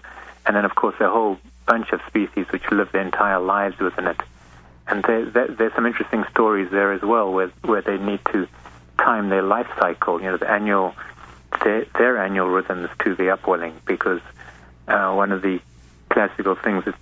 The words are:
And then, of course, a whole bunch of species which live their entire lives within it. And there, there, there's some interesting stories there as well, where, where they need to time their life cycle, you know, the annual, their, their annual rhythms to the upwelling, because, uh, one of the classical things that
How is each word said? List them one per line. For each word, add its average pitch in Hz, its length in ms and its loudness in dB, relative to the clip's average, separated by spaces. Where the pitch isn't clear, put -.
And 104 100 4
then, 104 80 2
of 95 100 0
course, 104 260 2
a 98 80 4
whole 104 300 2
bunch 117 260 2
of 90 140 -2
species 98 440 -2
which 90 200 -6
live 101 220 2
their 95 100 0
entire 95 360 0
lives 98 400 0
within 90 280 -2
it. 85 100 -2
And 104 160 -2
there, 113 220 2
there, 120 220 0
there's 113 260 0
some 117 120 0
interesting 113 440 -2
stories 104 400 2
there 98 220 2
as 92 100 -4
well, 104 300 2
where, 92 160 0
where 107 200 2
they 98 160 -2
need 101 220 -2
to 92 160 -2
time 107 300 2
their 95 140 2
life 107 260 0
cycle, 87 420 0
you 95 100 -4
know, 90 80 -2
the - 120 -2
annual, 101 440 2
their, 107 220 2
their 120 200 4
annual 95 300 0
rhythms 92 400 -2
to 98 100 0
the 92 160 0
upwelling, 85 440 -2
because, 90 360 -2
uh, 101 240 2
one 98 180 2
of 92 120 -2
the 92 180 0
classical 98 460 0
things 98 320 -2
that 92 160 -6